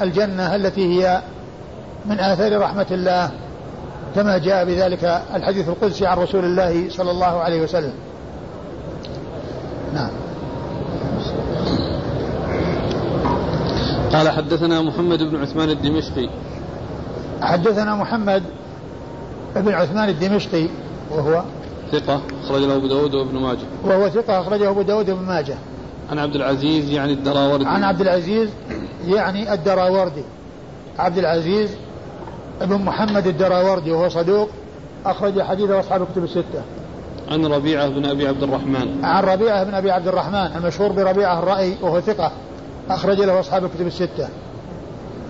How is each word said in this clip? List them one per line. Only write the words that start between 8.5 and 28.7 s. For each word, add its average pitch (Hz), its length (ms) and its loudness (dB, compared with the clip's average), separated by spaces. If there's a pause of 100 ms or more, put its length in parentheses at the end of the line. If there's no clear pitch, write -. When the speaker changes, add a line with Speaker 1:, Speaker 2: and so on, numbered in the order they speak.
Speaker 1:
نعم. 147 160 -2 (4000)
Speaker 2:
قال: 156 160 6
"حدثنا 160 520 2
محمد 160 420 2
بن 156 180 0
عثمان 156 280 0
الدمشقي". 143 600 0 (1120)
Speaker 1:
حدثنا 202 540 2
محمد 196 480 0 (1120)
بن 196 180 2
عثمان 180 360 2
الدمشقي، 175 580 2 (440)
وهو 156 320 2 (480)
Speaker 2:
ثقة، 143 300 0 (220)
أخرج 139 180 2
له 139 140 4
أبو 135 120 2
داود 139 280 2
وابن 131 220 0
ماجه. 131 280 -2 (180)
Speaker 1:
وهو 196 260 4
ثقة، 202 320 2
أخرجه 202 280 2
أبو 202 120 2
داود 202 280 2
وابن 185 160 -2
ماجه. 156 300 -2 (560)
Speaker 2:
عن 147 80 -2
عبد 147 160 -2
العزيز، 139 540 2
يعني 143 240 0
الدراوردي. 139 520 2
Speaker 1:
عن 180 180 2
عبد 190 180 2
العزيز، 190 480 2 (580)